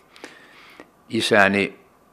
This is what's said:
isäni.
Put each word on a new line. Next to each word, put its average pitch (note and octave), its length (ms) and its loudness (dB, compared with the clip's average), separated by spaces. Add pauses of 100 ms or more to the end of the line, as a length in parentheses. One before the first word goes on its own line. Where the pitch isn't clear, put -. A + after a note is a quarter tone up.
(1080)
isäni. G2+ 680 0 (340)